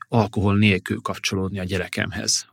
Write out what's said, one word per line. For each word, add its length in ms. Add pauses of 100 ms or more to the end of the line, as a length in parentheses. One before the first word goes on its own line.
alkohol 500
nélkül 420
kapcsolódni 580
a 60
gyerekemhez, 880